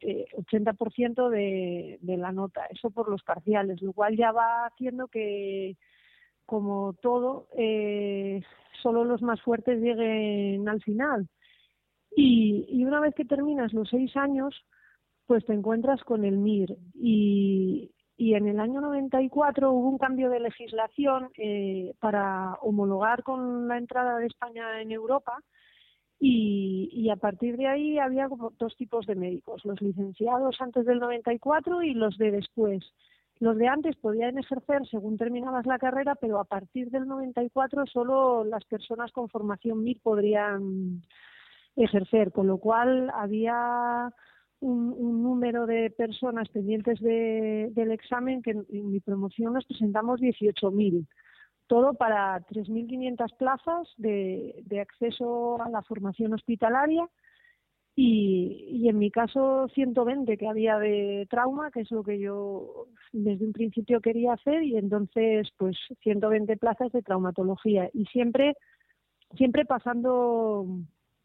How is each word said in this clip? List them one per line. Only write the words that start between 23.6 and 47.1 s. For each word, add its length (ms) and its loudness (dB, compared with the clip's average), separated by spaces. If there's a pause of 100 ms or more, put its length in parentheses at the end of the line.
la 100 -2
entrada 420 -2
de 80 -2
España 540 -8
en 120 -8
Europa, 500 -2 (760)
y, 720 2
y 180 0
a 60 0
partir 400 -2
de 100 -2
ahí 320 0
había 300 0
como 280 -8
dos 200 -6
tipos 300 -4
de 100 -4
médicos: 480 -6
los 180 -6
licenciados 800 -2
antes 260 -2
del 140 4
noventa 320 -2
y 80 -2
cuatro 420 0
y 100 0
los 240 0
de 140 2
después. 640 -2 (460)
Los 160 2
de 100 4
antes 300 0
podían 420 -2
ejercer 500 -2
según 300 -4
terminabas 480 -2
la 140 0
carrera, 340 0
pero 240 -2
a 60 -2
partir 480 -6
del 160 -2
noventa 340 -4
y 80 -2
cuatro 360 0
solo 580 2
las 220 -4
personas 440 -4
con 180 -6
formación 540 -2
mir 180 0
podrían 1000 2 (720)
ejercer, 560 4
con 160 2
lo 120 2
cual 540 2
había 1000 -2 (520)
un, 320 0
un 260 0
número 440 0
de 240 0
personas 580 -4
pendientes 520 -2
de, 720 0